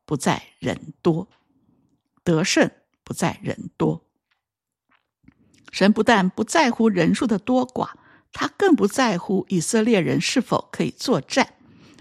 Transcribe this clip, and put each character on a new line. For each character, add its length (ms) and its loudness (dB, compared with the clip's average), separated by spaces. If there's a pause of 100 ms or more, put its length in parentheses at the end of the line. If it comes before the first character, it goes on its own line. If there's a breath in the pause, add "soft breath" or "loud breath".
不 140 -4
在 240 -2 (160)
人 420 -6
多， 280 0 (920)
得 220 0
胜 260 2 (320)
不 120 -14
在 280 -4
人 360 -10
多。 260 -4 (1700)
神 200 4
不 100 0
但 260 4
不 160 -4
在 260 2
乎 200 2
人 240 2
数 120 -2
的 120 0
多 280 0
寡， 260 -8 (380 soft breath)
他 160 -6
更 300 2
不 100 2
在 320 0
乎 300 -2
以 100 -2
色 220 0
列 180 2
人 220 0
是 220 -2
否 280 -4
可 140 -4
以 60 -4
作 320 -2
战， 320 -2 (460 soft breath)